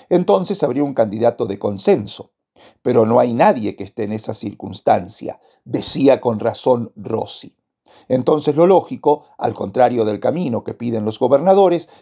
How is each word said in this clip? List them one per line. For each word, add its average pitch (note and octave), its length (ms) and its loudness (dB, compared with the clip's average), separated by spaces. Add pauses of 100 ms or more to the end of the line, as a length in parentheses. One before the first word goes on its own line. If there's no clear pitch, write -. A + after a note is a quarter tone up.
"entonces F#3 540 0
habría C3+ 200 0
un C#3 120 -4
candidato A2+ 500 0
de F#2+ 140 -8
consenso. G#2+ 760 -2 (480)
Pero A#2+ 240 2
no A#2 160 4
hay B2 140 0
nadie C3 420 0
que G2 80 -12
esté G#2 200 -8
en G#2 80 -6
esa A2 200 -8
circunstancia", - 1080 -4 (280)
decía C3 560 2
con A2+ 180 -2
razón A#2 560 0
Rossi. A2 580 -8 (540)
Entonces C#3+ 480 0
lo E3 100 4
lógico, D3 580 2 (120)
al A#2 160 -2
contrario A#2+ 540 0
del G#2 140 -4
camino B2+ 440 -2
que - 80 -10
piden A2+ 320 -6
los G#2+ 140 -4
gobernadores, E3+ 720 2 (140)